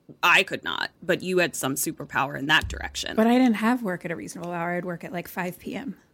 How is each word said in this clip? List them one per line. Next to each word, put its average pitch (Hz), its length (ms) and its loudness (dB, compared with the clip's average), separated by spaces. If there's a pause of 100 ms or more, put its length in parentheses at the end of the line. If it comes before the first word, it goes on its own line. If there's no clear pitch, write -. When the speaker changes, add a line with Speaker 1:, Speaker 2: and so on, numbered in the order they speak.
(240)
Speaker 1:
I 175 200 6
could 165 200 -6
not, - 260 -4 (140)
but 170 200 0
you 185 160 0
had 165 160 0
some 135 200 -2
superpower 143 600 -4
in 139 100 -6
that 156 200 4
direction. - 480 -6
Speaker 2:
But 220 120 6
I 240 100 6
didn't 254 180 6
have 233 280 0
work 180 220 -4
at 165 60 -6
a 165 40 -4
reasonable 175 360 -10
hour. 175 200 -4
I'd 175 140 -4
work 170 180 -6
at, 160 100 -10
like, 170 140 -6
five 180 320 -6
P - 160 -10
M. 196 200 -8 (180)